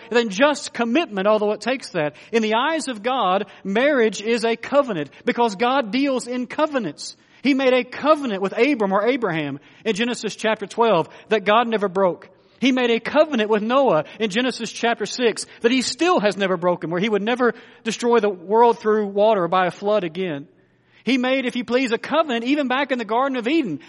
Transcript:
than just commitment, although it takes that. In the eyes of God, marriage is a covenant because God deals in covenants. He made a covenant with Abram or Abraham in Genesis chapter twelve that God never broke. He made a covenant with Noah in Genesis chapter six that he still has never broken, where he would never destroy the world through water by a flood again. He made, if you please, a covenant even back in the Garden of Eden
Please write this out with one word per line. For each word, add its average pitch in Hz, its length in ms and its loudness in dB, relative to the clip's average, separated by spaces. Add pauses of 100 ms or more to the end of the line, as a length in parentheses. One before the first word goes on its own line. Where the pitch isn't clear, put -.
(100)
than 233 180 0
just 262 460 0
commitment, 233 520 -2
although 214 260 2
it 208 80 -8
takes 254 300 -6
that. 151 260 -4 (140)
In 233 120 0
the 214 120 0
eyes 285 340 -2
of 214 140 -8
God, 202 440 0 (180)
marriage 226 560 2
is 226 240 -2
a 226 120 0
covenant 226 540 -2 (140)
because 233 320 0
God 240 340 0
deals 262 360 -2
in 247 200 -6
covenants. 269 680 -4 (260)
He 269 120 2
made 262 180 2
a 254 120 2
covenant 262 580 0
with 196 140 -4
Abram 226 360 2
or 202 140 2
Abraham 165 520 -2 (260)
in 220 100 0
Genesis 226 420 -4
chapter 214 300 -2
twelve 208 420 2 (200)
that 208 160 0
God 214 220 4
never 208 220 -2
broke. 180 400 0 (320)
He 262 100 2
made 247 200 2
a 226 100 2
covenant 277 500 2
with 214 120 2
Noah 226 420 2 (160)
in 220 100 0
Genesis 233 400 -2
chapter 226 360 -2
six - 400 -2 (160)
that 233 100 2
he 262 100 0
still 339 380 2
has 196 160 2
never 190 200 0
broken, 175 340 -2
where 175 100 -2
he 214 80 0
would 202 140 0
never 240 320 0 (280)
destroy 233 380 0
the 208 100 2
world 214 480 4
through 214 300 0
water 202 400 2
by 185 180 2
a 170 60 -2
flood 202 320 0
again. 165 420 -6 (580)
He 254 140 2
made, 254 280 0
if 247 100 -4
you 240 80 -4
please, 247 260 0
a 226 80 0
covenant 262 460 -2
even 277 240 0
back 277 240 -2
in 254 60 -2
the 233 60 -6
Garden 254 320 0
of 233 120 -4
Eden 262 400 -2